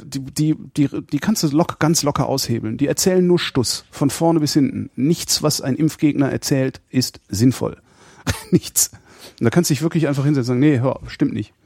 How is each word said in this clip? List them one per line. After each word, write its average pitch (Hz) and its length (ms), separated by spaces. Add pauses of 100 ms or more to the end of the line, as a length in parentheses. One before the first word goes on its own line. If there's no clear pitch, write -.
die, 143 160
die, 151 360 (200)
die, 139 140 (220)
die 143 80
kannst - 240
du 170 120
lock-, 165 240
ganz 156 240
locker 139 240
aushebeln. 117 500
Die 139 100
erzählen 180 380
nur 180 120
Stuss, - 540
von 143 180
vorne 165 300
bis 151 140
hinten. 113 420
Nichts, - 480
was 147 180
ein 131 140
Impfgegner 147 560
erzählt, 131 580
ist - 300 (100)
sinnvoll. 113 480 (380)
<laughs> - 360
Nichts. - 400 (480)
Und - 60
da - 60
kannst 175 180
du 165 40
dich 131 100
wirklich 160 240
einfach 139 180
hinsetzen 131 300
und 120 60
sagen, 151 100
„Nee, 131 80
hör, 123 280
stimmt - 260
nicht. - 200 (120)